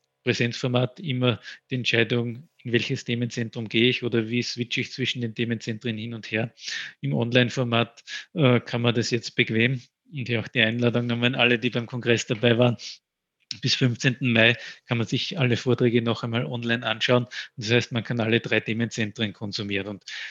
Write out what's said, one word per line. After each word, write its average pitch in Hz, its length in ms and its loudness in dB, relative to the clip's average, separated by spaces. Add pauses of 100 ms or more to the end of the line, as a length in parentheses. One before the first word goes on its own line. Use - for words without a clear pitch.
(240)
Präsenzformat 123 760 0
immer 127 400 0 (320)
die 131 40 -4
Entscheidung, 120 720 0 (160)
in 117 100 -4
welches 120 320 0
Themenzentrum 117 600 -4
gehe 120 220 4
ich 123 140 -2
oder 113 260 0
wie 120 140 0
switche 120 380 -4
ich - 100 -8
zwischen 127 300 -4
den 113 120 -6
Themenzentren 113 640 -4
hin 117 160 -10
und 110 160 -12
her. 113 240 -2 (460)
Im 143 160 -2
Online-Format, 120 880 0 (320)
äh, 127 240 6
kann 120 240 -4
man 120 100 4
das 117 160 0
jetzt - 260 -4
bequem, 120 460 2 (320)
und 127 140 -8
hier 117 140 -2
auch - 60 -8
die 123 140 0
Einladung 120 460 2
nochmal 120 260 0
an 135 60 -4
alle, 120 180 4
die 113 140 -2
beim 117 160 -4
Kongress 117 400 0
dabei 117 320 4
waren. 120 180 6 (840)
Bis - 120 2
fünfzehnten 123 580 0
Mai 113 260 6 (280)
kann 120 140 -2
man 113 80 0
sich 160 320 -4
alle 120 180 2
Vorträge 120 460 2
noch 117 200 -2
einmal 120 220 -2
online 120 400 -4
anschauen. 117 400 2 (320)
Das 110 140 -2
heißt, 120 200 4
man 117 120 -2
kann 120 160 -4
alle 113 220 2
drei 110 180 0
Themenzentren 110 720 -4
konsumieren. 101 540 -6
Und, 104 160 -10 (280)